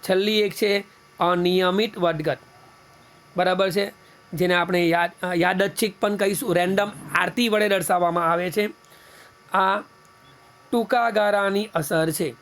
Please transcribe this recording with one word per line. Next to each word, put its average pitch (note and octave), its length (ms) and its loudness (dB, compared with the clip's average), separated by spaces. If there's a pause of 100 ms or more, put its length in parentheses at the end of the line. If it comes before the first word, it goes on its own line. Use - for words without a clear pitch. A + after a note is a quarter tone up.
છેલ્લી G3+ 300 2
એક G#3 140 -2
છે G3+ 320 0 (340)
અનિયમિત F3+ 760 0
વધઘટ. D#3+ 400 0 (1000)
બરાબર F#3 340 2
છે? G3+ 220 -2 (400)
જેને F3+ 200 0
આપણે F3 340 2
યાદ-, E3+ 380 0
અ, F3+ 80 -4
યાદચ્છિક F#3 680 0
પણ G#3 160 0
કહીશું, G3 400 0
રેન્ડમ G3 360 0 (240)
આરતી F3+ 340 2
વડે G#3 200 2
દર્શાવવામાં F3 640 0
આવે F3 200 0
છે. G#3 180 -2 (840)
આ G3 260 2 (920)
ટૂંકા A#3 380 0
ગાળાની G3+ 680 0
અસર D#3+ 360 0
છે. D3+ 300 -4